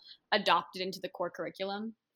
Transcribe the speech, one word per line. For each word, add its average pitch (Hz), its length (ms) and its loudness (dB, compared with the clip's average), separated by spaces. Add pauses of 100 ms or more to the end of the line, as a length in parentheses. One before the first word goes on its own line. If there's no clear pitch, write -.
(320)
adopted 190 480 4
into 185 200 -4
the 180 100 -6
core 175 200 -4
curriculum? 196 680 -6 (200)